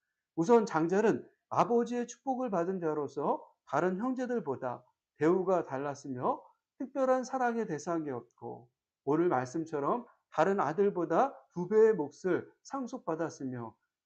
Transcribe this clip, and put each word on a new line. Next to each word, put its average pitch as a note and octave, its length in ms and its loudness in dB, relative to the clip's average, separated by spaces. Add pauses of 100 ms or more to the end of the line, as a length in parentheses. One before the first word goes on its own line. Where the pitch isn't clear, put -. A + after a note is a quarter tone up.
(360)
우선 G#3+ 300 6
장자는 E3+ 600 2 (220)
아버지의 A#3 580 0
축복을 B3+ 440 -6
받은 F#3 300 -2
자로서 D3+ 640 -2 (220)
다른 F3 320 0
형제들보다 G#3 880 -4 (320)
대우가 F3+ 480 2
달랐으며 C#3 800 -4 (360)
특별한 C4 440 0
사랑의 A#3 440 -2
대상이었고, C3 1040 -6 (360)
오늘 D#3+ 240 2
말씀처럼 D#3 760 -2 (260)
다른 G3 280 2
아들보다 F3+ 760 2 (200)
두 F3 160 -6
배의 A3 260 6
몫을 D#3 560 -2 (120)
상속받았으며 D#3+ 1120 -8 (300)